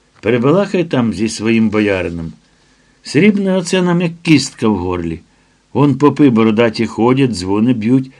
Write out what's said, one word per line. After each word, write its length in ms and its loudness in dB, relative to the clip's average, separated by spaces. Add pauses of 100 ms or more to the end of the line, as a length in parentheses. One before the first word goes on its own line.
(200)
перебалакай 640 0
там 300 -2
зі 140 -4
своїм 420 0
боярином. 600 -2 (720)
Срібне 540 0
оце 260 -2
нам 180 0
як 120 -2 (100)
кістка 460 0
в 80 0
горлі. 440 -6 (520)
Вон 260 2
попи 320 4
бородаті 560 2
ходять, 440 0
дзвони 420 0
б'ють, 480 0